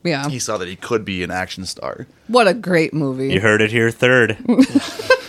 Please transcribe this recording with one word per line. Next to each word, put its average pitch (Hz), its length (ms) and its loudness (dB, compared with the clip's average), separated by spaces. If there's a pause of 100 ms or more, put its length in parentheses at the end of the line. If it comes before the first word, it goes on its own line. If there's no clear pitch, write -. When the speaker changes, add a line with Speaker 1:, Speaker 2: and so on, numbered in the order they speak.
Speaker 1:
Yeah. 143 240 -2
Speaker 2:
He 131 120 -4
saw 107 180 -4
that 92 100 -6
he 92 80 -10
could 107 300 -4
be 92 180 -4
an 85 80 -4
action 92 340 -6
star. - 420 -10 (200)
Speaker 1:
What 226 200 4
a 175 80 6
great 180 400 0
movie. 135 360 -2
Speaker 3:
You 92 80 -2
heard 107 220 4
it 107 100 2
here 117 200 2
third. 120 500 4
Speaker 1:
<laughs> - 60 -10 (800)